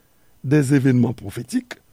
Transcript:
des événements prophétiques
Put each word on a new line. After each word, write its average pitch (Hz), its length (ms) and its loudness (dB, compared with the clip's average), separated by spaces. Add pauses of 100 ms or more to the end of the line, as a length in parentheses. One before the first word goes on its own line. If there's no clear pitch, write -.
(460)
des 139 280 2
événements 123 400 2
prophétiques - 640 -8 (180)